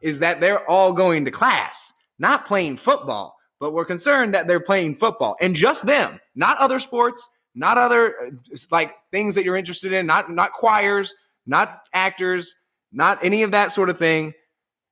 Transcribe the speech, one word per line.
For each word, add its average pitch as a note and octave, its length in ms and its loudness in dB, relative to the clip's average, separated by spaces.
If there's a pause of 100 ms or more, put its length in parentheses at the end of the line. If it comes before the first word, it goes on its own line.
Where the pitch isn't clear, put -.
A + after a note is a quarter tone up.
is D3+ 200 -4
that E3 200 0
they're G3 300 2
all F#3 240 4
going E3+ 320 2
to - 40 -6
class, - 640 -2 (260)
not C4 280 0
playing E3+ 320 -2
football. B2+ 580 -4 (240)
But D3+ 140 -6
we're E3 100 -2
concerned G#3+ 500 0
that E3+ 120 -2
they're F3 120 2
playing E3+ 360 0
football. C3 440 -2
And F3+ 160 0
just A3 300 0
them, A3+ 340 0 (160)
not F3+ 220 0
other C4 220 2
sports, A#3+ 500 -2 (300)
not G3+ 200 2
other, A#3+ 420 4
uh, B2 100 -12 (220)
s-, - 180 -18
like, E3 220 0 (180)
things G3+ 240 -2
that G3 80 0
you're F3+ 140 0
interested F#3 340 -8
in, F#3 140 0
not, E3+ 260 0
not F3+ 220 0
choirs, G3+ 640 0 (320)
not E3+ 380 0 (100)
actors, F#3 600 -2 (380)
not F3 320 0
any G#3 200 2
of G3 80 -2
that G3+ 200 2
sort F#3+ 160 0
of F3 80 -2
thing. D#3+ 380 0 (580)